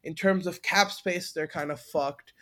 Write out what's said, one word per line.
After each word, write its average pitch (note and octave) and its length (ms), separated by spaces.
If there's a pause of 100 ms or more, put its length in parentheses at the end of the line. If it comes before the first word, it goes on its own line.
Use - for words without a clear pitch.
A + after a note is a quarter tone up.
in D#3+ 120
terms F#3+ 320
of F3 140
cap G3 300
space, F3 420
they're D#3 140
kinda D3 280
fucked. C#3+ 680